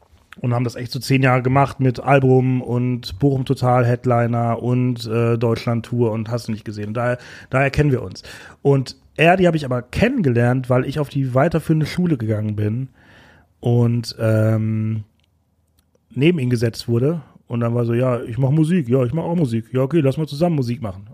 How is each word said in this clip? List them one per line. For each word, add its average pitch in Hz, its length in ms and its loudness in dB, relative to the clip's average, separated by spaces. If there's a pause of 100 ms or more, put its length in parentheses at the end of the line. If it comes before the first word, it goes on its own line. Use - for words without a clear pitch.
(400)
und 123 120 -2
haben 120 120 0
das 120 100 -4
echt 123 160 -10
so - 80 -8
zehn 131 240 0
Jahre 127 200 2
gemacht 131 360 2
mit 131 220 0
Album 127 600 4
und 120 600 -4
Bochum 135 240 2
Total 123 420 2
Headliner 117 760 0
und, 123 460 0
äh, 117 320 0
Deutschland-Tour 117 720 0
und 110 180 -6
hast 117 200 -6
du 117 40 -4
nicht 107 120 -10
gesehen. 104 240 -10
Und 107 60 -8
daher, 123 240 -2 (320)
daher 135 200 0
kennen 147 220 2
wir 120 100 0
uns. 98 220 -14 (360)
Und 139 360 0 (200)
Erdi 175 280 4
habe 165 120 4
ich 147 80 -4
aber 123 180 -4
kennengelernt, 127 840 0
weil 131 180 2
ich 139 120 -6
auf 143 100 -4
die 135 260 -4
weiterführende 156 520 0
Schule 175 300 0
gegangen 107 400 -2
bin 107 320 -2 (720)
und, 120 580 0
ähm, 110 840 0 (1080)
neben 156 300 0
ihn 123 100 -2
gesetzt 117 380 -2
wurde. 131 320 0 (260)
Und 120 140 -4
dann 117 140 0
war 120 100 0
so, 117 100 0
„Ja, 123 280 0
ich 113 160 -8
mach 135 120 2
Musik. 156 380 2
Ja, 127 160 2
ich 120 80 -2
mach 160 120 -4
auch 170 120 -2
Musik. 113 360 0
Ja, 127 100 0
okay, 143 180 0
lass 135 160 2
mal 151 100 -4
zusammen 160 300 0
Musik 120 260 -2
machen.“ 101 320 -10